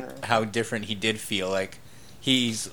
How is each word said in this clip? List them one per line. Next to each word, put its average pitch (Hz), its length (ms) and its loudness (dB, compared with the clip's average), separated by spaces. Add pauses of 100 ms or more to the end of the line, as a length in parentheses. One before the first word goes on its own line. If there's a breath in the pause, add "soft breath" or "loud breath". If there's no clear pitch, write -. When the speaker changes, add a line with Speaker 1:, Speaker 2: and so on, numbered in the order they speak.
Speaker 1:
Danganronpa. 131 180 -10
Speaker 2:
how 113 200 6
different 107 400 0
he 107 100 -4
did 107 240 2
feel. 95 300 0
Like, 95 280 0 (420 soft breath)
he's, 120 540 2